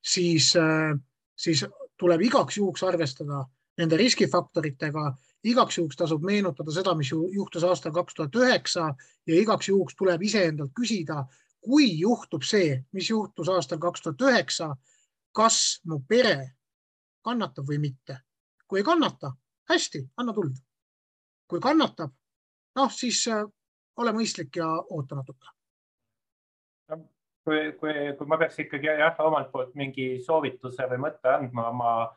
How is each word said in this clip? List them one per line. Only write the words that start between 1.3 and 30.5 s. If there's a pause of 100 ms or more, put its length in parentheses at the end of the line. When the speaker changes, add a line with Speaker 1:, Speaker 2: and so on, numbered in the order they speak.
Speaker 1:
siis (380)
tuleb
igaks
juhuks
arvestada (340)
nende
riskifaktoritega, (440)
igaks
juhuks
tasub
meenutada
seda,
mis
ju-,
juhtus
aastal
kaks
tuhat
üheksa (360)
ja
igaks
juhuks
tuleb
iseendalt
küsida, (420)
kui (140)
juhtub
see, (120)
mis
juhtus
aastal
kaks
tuhat
üheksa, (640)
kas (240)
mu
pere (680)
kannatab
või
mitte. (520)
Kui
ei
kannata, (360)
hästi, (140)
anna
tuld. (920)
Kui
kannatab, (640)
noh,
siis,
äh, (540)
ole
mõistlik
ja
oota
natuke. (1400)
Speaker 2:
No, (460)
kui,
kui, (220)
kui
ma
peaks
ikkagi,
jah,
omalt
poolt
mingi
soovituse